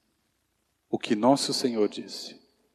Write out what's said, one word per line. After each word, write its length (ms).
o 100
que 160
nosso 380
Senhor 340
disse. 520